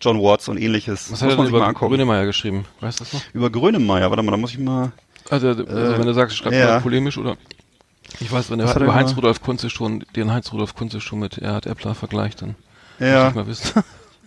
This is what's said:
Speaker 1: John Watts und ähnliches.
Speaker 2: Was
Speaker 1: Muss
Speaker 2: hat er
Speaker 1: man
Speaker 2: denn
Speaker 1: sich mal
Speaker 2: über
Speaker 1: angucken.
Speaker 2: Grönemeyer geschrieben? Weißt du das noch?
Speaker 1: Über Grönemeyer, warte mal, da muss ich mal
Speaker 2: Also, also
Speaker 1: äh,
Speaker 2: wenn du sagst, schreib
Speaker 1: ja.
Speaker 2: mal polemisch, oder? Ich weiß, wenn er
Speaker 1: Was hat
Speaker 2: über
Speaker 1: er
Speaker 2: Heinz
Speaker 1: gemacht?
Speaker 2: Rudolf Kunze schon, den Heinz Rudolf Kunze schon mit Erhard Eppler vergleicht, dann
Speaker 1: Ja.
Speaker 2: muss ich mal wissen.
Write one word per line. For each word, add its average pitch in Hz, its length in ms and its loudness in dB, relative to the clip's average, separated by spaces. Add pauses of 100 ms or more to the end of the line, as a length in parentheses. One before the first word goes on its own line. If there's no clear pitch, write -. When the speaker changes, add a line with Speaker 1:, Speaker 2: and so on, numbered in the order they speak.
Speaker 1:
John 110 200 2
Watts 101 260 4
und 104 100 -4
ähnliches. 107 540 -2
Speaker 2:
Was - 0 -
Speaker 1:
Muss 107 120 -6
Speaker 2:
hat 135 80 4
er 135 40 4
Speaker 1:
man - 20 0
Speaker 2:
denn 131 100 4
Speaker 1:
sich 123 40 0
mal 117 80 4
Speaker 2:
über 104 80 4
Speaker 1:
angucken. - 240 -2
Speaker 2:
Grönemeyer 120 340 2
geschrieben? 98 400 -4 (140)
Weißt 113 200 -6
du 117 40 -14
das - 100 -16
noch? 139 80 -8 (120)
Speaker 1:
Über 120 160 0
Grönemeyer, 113 600 2
warte 110 140 0
mal, 104 80 0
da 101 60 2
muss 120 140 -4
ich 123 80 -10
mal 131 320 -2 (380)
Speaker 2:
Also, 131 200 2
also 113 140 -2
Speaker 1:
äh, 117 360 0
Speaker 2:
wenn 117 80 2
du 120 60 2
sagst, 123 240 0
schreib 120 160 -2
Speaker 1:
ja. 127 140 6
Speaker 2:
mal 117 140 4
polemisch, 131 360 0
oder? - 180 -6 (840)
Ich 110 120 -8
weiß, 123 200 -4
wenn 113 80 -2
er 110 80 2
Speaker 1:
Was 120 80 2
hat 139 80 2
Speaker 2:
über 135 80 4
Speaker 1:
er 113 40 4
Speaker 2:
Heinz 131 140 4
Speaker 1:
gemacht? 131 140 -2
Speaker 2:
Rudolf 117 180 4
Kunze 123 300 -4
schon, 110 340 -6 (100)
den 110 160 0
Heinz 117 220 -4
Rudolf 107 220 -4
Kunze 107 260 -8
schon - 180 -8
mit 101 200 -6
Erhard 104 260 -4
Eppler 113 300 -6
vergleicht, 104 480 -4
dann 104 120 -10 (440)
Speaker 1:
Ja. 131 240 4
Speaker 2:
muss 131 60 6
ich 127 60 -2
mal 104 120 -4
wissen. 113 360 0 (440)